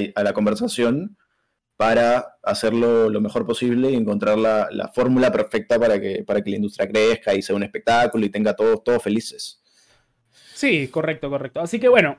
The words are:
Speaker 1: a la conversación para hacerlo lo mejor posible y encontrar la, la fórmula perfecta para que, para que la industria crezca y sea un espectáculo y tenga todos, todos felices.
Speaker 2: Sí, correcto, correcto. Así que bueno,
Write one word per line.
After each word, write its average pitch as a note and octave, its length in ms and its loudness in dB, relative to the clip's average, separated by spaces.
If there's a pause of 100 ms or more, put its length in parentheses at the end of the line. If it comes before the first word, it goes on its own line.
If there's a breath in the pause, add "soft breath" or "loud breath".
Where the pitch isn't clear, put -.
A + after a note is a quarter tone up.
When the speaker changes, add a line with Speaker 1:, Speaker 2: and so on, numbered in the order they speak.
(140)
Speaker 1:
a G#2 80 0
la G2+ 100 0
conversación A#2+ 840 -2 (600 soft breath)
para A#2 680 2
hacerlo A2+ 640 2
lo G#2 120 0
mejor G#2+ 240 -2
posible B2 460 0
y C3 60 0
encontrar G#2 420 0
la, G#2+ 320 2
la G2 180 -8
fórmula B2+ 440 2
perfecta A2 480 -2
para G#2+ 200 2
que, G2 220 -4
para G#2 200 -2
que G2 80 -6
la G2 60 -4
industria G2+ 320 -4
crezca G#2+ 460 2
y G2 80 -2
sea G#2+ 140 -2
un G2+ 80 -2
espectáculo A2+ 600 0
y G2+ 60 0
tenga G#2 240 0
todos, A2 300 0
todos A#2+ 180 0
felices. - 580 -6 (920 soft breath)
Speaker 2:
Sí, E3 340 -2
correcto, D#3 400 -6
correcto. C#3 320 -8
Así F#3+ 200 -6
que B3+ 80 2
bueno, G3 300 2